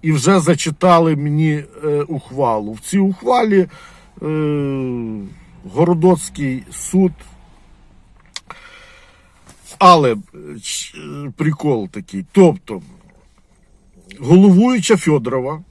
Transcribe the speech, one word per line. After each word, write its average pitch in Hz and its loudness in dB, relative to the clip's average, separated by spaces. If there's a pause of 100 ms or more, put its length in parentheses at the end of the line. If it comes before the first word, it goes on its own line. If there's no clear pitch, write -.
І 160 -2
вже 160 2
зачитали 165 2
мені, 151 -2 (200)
е, 151 -4
ухвалу. 131 -4
В 110 -16
цій - -4
ухвалі, 202 0 (560)
е, 151 -8 (1500)
Городоцький 156 0 (100)
суд. 185 -2 (2750)
Але, 160 6
е, 107 -2 (460)
ч-, - -12
е, 143 -14
прикол 147 -2
такий. 95 -12
Тобто, 151 2 (1400)
головуюча 190 4
Фьодорова 135 -4 (100)